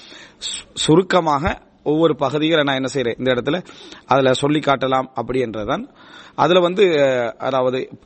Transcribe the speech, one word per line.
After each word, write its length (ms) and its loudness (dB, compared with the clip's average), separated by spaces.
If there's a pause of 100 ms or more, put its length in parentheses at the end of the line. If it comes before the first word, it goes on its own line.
(400)
சு-, 260 -12 (100)
சுருக்கமாக 880 0 (220)
ஒவ்வொரு 320 2
பகுதிகளை 480 0
நான் 120 -2
என்ன 180 -4
செய்றேன், 240 -2
இந்த 140 0
இடத்துல 320 -2 (420)
அதுல 260 4
சொல்லி 260 0
காட்டலாம் 560 -2
அப்படி 280 -4
என்றதான். 460 -6 (460)
அதுல 260 4
வந்து, 240 2
அஹ், 480 2
அதாவது 560 -2 (180)